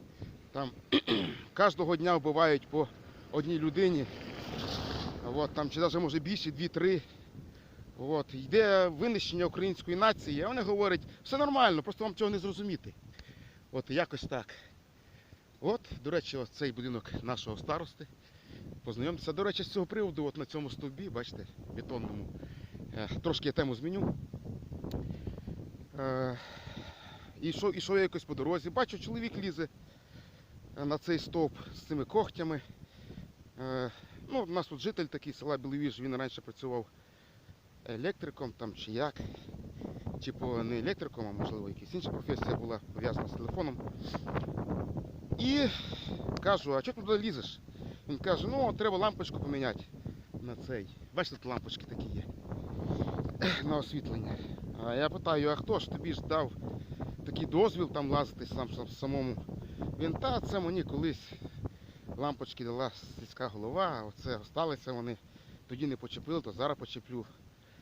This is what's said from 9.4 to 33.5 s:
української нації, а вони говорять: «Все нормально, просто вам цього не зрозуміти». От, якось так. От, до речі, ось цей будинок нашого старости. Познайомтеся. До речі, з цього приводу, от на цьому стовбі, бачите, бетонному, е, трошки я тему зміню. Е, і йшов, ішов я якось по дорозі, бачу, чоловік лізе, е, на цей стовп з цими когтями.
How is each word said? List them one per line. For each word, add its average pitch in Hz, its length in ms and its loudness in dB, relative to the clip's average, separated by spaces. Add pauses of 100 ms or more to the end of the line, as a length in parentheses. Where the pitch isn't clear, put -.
української 175 520 2
нації, 180 460 4
а 196 60 2
вони 247 140 0
говорять: 202 380 4 (240)
«Все 269 140 2
нормально, 254 440 8
просто 208 220 -2
вам 208 100 -2
цього 214 160 4
не 202 80 2
зрозуміти». 185 560 -2 (800)
От, 131 180 -4
якось 151 340 2
так. 123 300 -4 (1080)
От, 208 200 2 (240)
до 147 60 -2
речі, 156 260 0
ось 123 140 -4
цей 139 220 -2
будинок 120 400 -4 (100)
нашого 113 340 -2
старости. 156 500 -4 (800)
Познайомтеся. 139 480 -2
До 180 120 2
речі, 196 180 2
з - 100 -6
цього 185 140 2
приводу, 185 380 0
от 143 120 0
на 147 80 -4
цьому 147 260 -4
стовбі, 143 380 -6
бачите, 117 380 -6 (280)
бетонному, 107 520 -4 (680)
е, 107 140 -4 (140)
трошки 156 260 0
я 131 40 2
тему 139 220 2
зміню. 170 400 0 (1800)
Е, 131 400 0 (1000)
і 156 80 0
йшов, 185 280 2
ішов 190 200 2
я 190 60 8
якось 180 220 0
по 147 100 -6
дорозі, 156 360 0
бачу, 254 280 2
чоловік 226 400 -4
лізе, 165 300 -2 (1080)
е, 143 60 -2
на 147 140 2
цей 165 200 2
стовп 160 340 2 (220)
з - 60 -14
цими 147 240 0
когтями. 160 560 2 (1000)